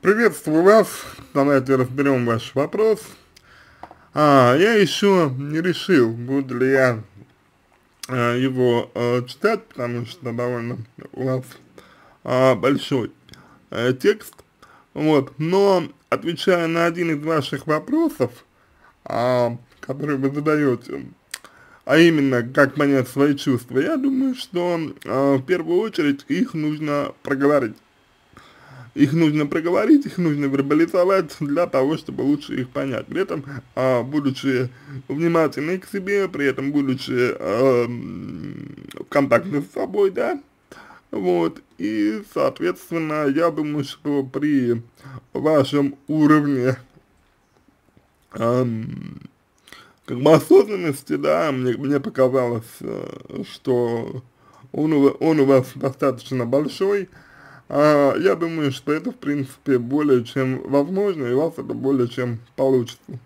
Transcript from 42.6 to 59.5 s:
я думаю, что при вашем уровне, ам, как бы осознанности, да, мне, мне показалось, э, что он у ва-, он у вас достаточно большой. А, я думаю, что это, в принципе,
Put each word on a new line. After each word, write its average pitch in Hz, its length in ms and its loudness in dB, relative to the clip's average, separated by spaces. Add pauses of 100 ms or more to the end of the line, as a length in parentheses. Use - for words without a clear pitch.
я 160 240 0
думаю, 147 320 -4
что 143 400 -4
при 131 580 0 (500)
вашем 143 600 0 (140)
уровне, 147 680 2 (1600)
ам, 117 880 -4 (840)
как 123 120 -8
бы 147 140 4
осознанности, 180 840 4
да, 151 380 0
мне, 127 220 0
мне 139 260 0
показалось, 127 640 0 (160)
э, - 680 -10
что 120 760 -2 (480)
он 156 200 0
у 143 100 4
ва-, 139 180 4
он 160 180 2
у 139 60 6
вас 131 320 4
достаточно 131 720 -4
большой. 180 600 -2 (640)
А, 143 460 4
я 185 180 2
думаю, 165 380 -2
что - 200 -4
это, 165 180 -2
в - 60 -12
принципе, 143 600 -2